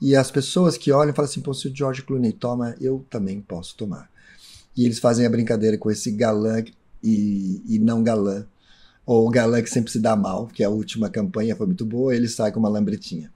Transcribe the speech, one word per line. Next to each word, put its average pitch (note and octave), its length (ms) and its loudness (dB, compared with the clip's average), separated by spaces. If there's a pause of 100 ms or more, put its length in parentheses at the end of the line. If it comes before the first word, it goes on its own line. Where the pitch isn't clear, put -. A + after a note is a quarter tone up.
e C#3 140 4
as C3+ 160 4
pessoas E3 460 2
que - 160 0
olham D3 220 4
falam D3 140 0
assim: - 120 -8
Pô, C#3 120 -6
se - 140 -8
o C3 80 -8
George C3+ 280 -4
Clooney B2 300 -2
toma, A#2+ 480 -4
eu C3 300 -2
também G2+ 300 -6
posso F2+ 360 -12
tomar. G2 320 -10 (680)
E B2 80 2
eles A#2 160 0
fazem A#2+ 260 4
a A2+ 40 2
brincadeira A2 460 0
com G#2+ 140 -2
esse G#2+ 220 -4
galã A2 500 0 (400)
e, G#2 640 0
e A2 140 0
não A2+ 220 2
galã, G2+ 440 0 (580)
ou A2+ 220 6
o A#2 40 2
galã A#2 300 4
que A2+ 100 -2
sempre A#2 200 0
se - 80 -4
dá A2 160 2
mal, G2 320 0
que - 160 -4
a G2+ 60 2
última G#2+ 400 -2
campanha G#2+ 480 -2
foi G#2+ 100 -4
muito F#2 180 -2
boa, B2 300 0
ele A#2+ 140 2
sai A2 240 -2
com A2 80 -2
uma G#2+ 80 2
lambretinha. G2+ 680 -4